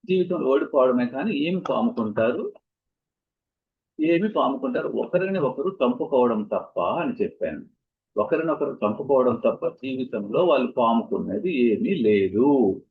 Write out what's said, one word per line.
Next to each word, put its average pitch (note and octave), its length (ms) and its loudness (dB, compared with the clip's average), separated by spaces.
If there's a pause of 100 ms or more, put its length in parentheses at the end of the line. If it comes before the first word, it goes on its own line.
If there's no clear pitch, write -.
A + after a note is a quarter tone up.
జీవితంలో F3 400 0
ఓడిపోవడమే B2+ 560 2
కానీ C#3+ 300 -4
ఏమి E3+ 340 -2
పాముకుంటారు, A#2 840 -2 (1500)
ఏమి E3+ 280 2
పాముకుంటారు, C3+ 580 -2
ఒకరిని F3+ 520 -2
ఒకరు C#3+ 460 -2
చంపుకోవడం B2 580 2
తప్ప G2+ 380 -4
అని A#2+ 420 -2
చెప్పాను. D2+ 420 -6 (520)
ఒకరినొకరు D3 680 -2
చంపుకోవడం C3 600 2
తప్ప C3 220 0
జీవితంలో B2+ 760 -4
వాళ్ళు C3 260 2
పాముకున్నది A2+ 1040 0
ఏమీ E3+ 220 0
లేదు. G#2+ 960 2